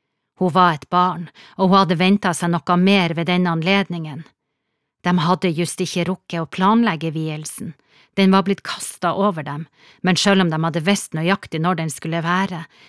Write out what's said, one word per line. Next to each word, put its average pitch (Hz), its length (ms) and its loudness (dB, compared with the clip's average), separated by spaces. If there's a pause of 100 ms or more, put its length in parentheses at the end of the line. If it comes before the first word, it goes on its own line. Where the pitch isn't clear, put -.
(420)
Hun 180 120 0
var 180 240 4
et - 120 -16
barn, 175 380 -2 (300)
og 190 120 2
hun 196 80 6
hadde 180 200 2
ventet 185 400 2
seg 175 160 -2
noe 175 240 0
mer 185 400 4
ved 165 120 -4
denne 180 240 0
anledningen. 165 720 -2 (800)
De 175 80 2 (140)
hadde 180 260 0
just 165 280 -4
ikke 175 280 -4
rukket 180 320 -6
å 156 80 -8
planlegge 185 640 2
vielsen. 156 640 -8 (420)
Den 190 160 6
var 190 160 4
blitt 196 160 -4
kastet - 480 -6
over 185 320 -2
dem, 147 220 -10 (340)
men 180 160 2
selv 196 240 4
om 175 80 2
de 156 120 -2
hadde 160 240 -2
visst 202 280 -2
nøyaktig 165 480 -2
når 175 220 0
den 156 100 -6
skulle 165 320 -6
være, 180 380 -2 (260)